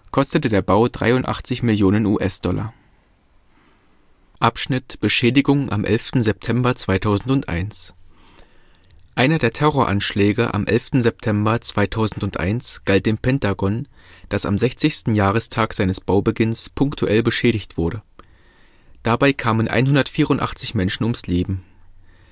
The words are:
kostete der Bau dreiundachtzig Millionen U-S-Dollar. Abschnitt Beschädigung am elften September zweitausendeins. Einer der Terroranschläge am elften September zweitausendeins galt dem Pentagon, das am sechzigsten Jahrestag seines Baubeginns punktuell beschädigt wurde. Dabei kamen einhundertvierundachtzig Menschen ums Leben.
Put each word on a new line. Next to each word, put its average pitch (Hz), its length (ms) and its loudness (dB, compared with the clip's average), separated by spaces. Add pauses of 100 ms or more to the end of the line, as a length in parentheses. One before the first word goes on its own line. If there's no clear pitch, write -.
(120)
kostete 139 360 0
der 101 140 2
Bau 104 240 2
dreiundachtzig 123 800 -2
Millionen 104 420 2
U-S-Dollar. 101 640 -2 (1700)
Abschnitt - 640 -2
Beschädigung 131 720 2
am 104 120 -2
elften 117 380 0
September 120 540 0
zweitausendeins. 104 1160 -2 (1200)
Einer 147 220 4
der 113 140 2
Terroranschläge 113 1040 0
am 104 120 -2
elften 117 360 0
September 110 580 0
zweitausendeins 104 1200 -4
galt 98 220 2
dem 110 120 0
Pentagon, 110 680 -2 (400)
das - 180 -2
am 101 100 0
sechzigsten 117 600 0
Jahrestag 104 580 0
seines 95 260 0
Baubeginns 110 720 0
punktuell 117 540 0
beschädigt 113 520 -2
wurde. 85 260 -2 (1000)
Dabei 120 300 2
kamen 110 340 0
einhundertvierundachtzig 135 1120 0
Menschen - 260 -2
ums 113 240 -2
Leben. 90 380 -2 (680)